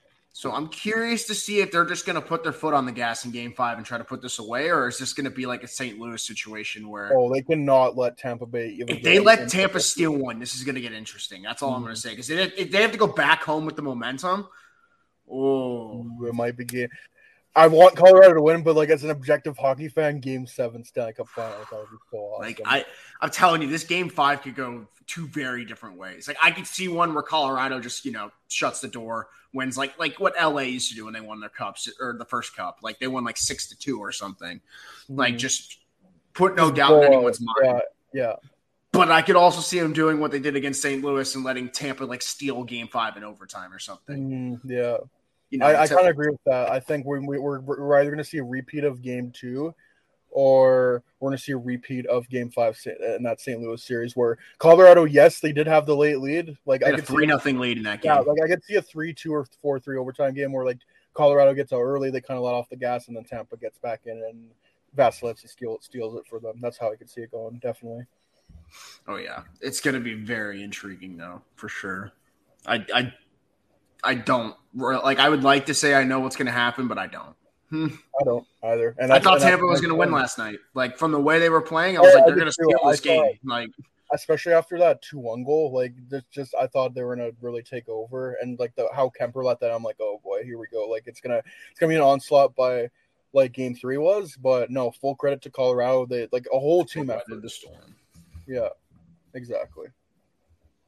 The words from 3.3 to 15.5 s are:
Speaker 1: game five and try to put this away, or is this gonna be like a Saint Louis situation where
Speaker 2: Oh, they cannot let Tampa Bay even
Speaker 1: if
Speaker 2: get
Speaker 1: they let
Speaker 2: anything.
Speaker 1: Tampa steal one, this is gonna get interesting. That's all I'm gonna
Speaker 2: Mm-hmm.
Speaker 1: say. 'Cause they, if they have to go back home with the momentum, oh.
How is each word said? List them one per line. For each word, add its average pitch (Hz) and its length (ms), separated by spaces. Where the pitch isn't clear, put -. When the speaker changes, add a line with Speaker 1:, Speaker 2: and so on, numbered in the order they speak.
Speaker 1:
game 120 220
five 120 260
and 110 80
try 120 100
to - 60
put 123 180
this - 160
away, 120 320
or 143 180
is 123 120
this 131 120
gonna 135 200
be 127 160
like 123 160
a 117 40
Saint 117 300
Louis 117 260
situation 107 640
where 104 220
Speaker 2:
Oh, 123 220
they 135 80
cannot 135 560
let 123 220
Tampa 120 260
Bay 117 240
even 113 200
Speaker 1:
if - 80
Speaker 2:
get - 60
Speaker 1:
they 175 140
let 214 220
Speaker 2:
anything. 175 220
Speaker 1:
Tampa 190 180
steal 160 320
one, 131 260
this 120 160
is 127 100
gonna 131 160
get 120 140
interesting. 107 480
That's 117 220
all 135 100
I'm 123 80
gonna 113 140
Speaker 2:
Mm-hmm. 113 140
Speaker 1:
say. 107 60
'Cause 120 120
they, 170 160
if 180 260
they 196 140
have 220 80
to - 80
go 214 80
back 156 340
home 156 240
with 151 120
the 156 40
momentum, 135 640
oh. 123 800